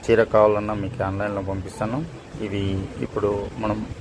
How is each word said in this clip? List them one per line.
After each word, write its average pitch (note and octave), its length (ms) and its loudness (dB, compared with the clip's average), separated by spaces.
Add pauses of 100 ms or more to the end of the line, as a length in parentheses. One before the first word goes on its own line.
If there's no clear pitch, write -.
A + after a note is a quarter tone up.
చీర A2+ 160 6 (140)
కావాలన్నా G#2+ 480 6
మీకు G2 260 -4
ఆన్లైన్లో G2 420 -2
పంపిస్తాను. G2 480 -4 (480)
ఇవి G2 160 -2 (420)
ఇప్పుడు G#2 260 0 (320)
మనం G#2+ 160 0 (220)